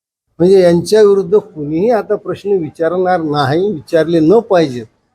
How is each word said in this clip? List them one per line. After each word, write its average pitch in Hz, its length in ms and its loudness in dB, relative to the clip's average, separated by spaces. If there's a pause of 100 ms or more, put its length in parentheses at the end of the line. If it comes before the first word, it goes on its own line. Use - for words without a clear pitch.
(380)
म्हणजे 185 240 4
यांच्या 175 400 2
विरुद्ध 196 360 2
कुणीही 160 520 -4
आता 208 260 -2
प्रश्न 180 360 -8
विचारणार 175 720 -2
नाही, 147 500 -2
विचारले 160 480 -2
न 165 200 4
पाहिजेत, 156 460 -2 (300)